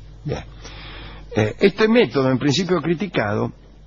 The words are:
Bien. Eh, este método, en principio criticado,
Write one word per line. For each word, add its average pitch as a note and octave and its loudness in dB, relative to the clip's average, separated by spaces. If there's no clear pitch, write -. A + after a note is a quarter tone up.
Bien. - -6
Eh, G#2+ 2
este G#3+ 4
método, C#3 4
en B2+ 2
principio E3 2
criticado, C3+ -2